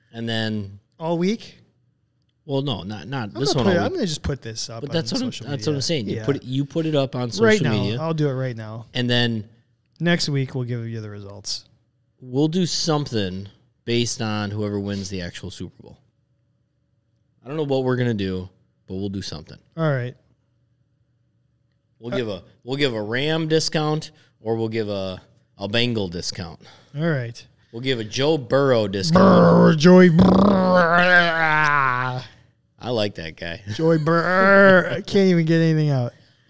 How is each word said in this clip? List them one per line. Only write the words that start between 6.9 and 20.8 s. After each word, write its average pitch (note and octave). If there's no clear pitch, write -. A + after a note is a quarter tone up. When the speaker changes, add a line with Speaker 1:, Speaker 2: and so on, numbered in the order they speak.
Speaker 1:
up C3+
on B2+
Speaker 2:
Right A#2+
Speaker 1:
social G#3+
Speaker 2:
now. -
Speaker 1:
media. G#2
Speaker 2:
I'll E3
do D3+
it C3
right B2+
now. A2
Speaker 1:
And B2
then A#2
Speaker 2:
Next E3+
week, C3+
we'll B2+
give A#2
you A2+
the G#2+
results. G2+
Speaker 1:
we'll C3
do F3
something G#2
based A#2
on G#2+
whoever G#2
wins G2
the F#2
actual F2
Super -
Bowl. -
I A#2
don't C#3+
know D#3+
what C3
we're B2+
gonna A#2+
do, F#2+
but F#2
we'll F#2+
do F#2+
something. -
Speaker 2:
All D#3+
right. B2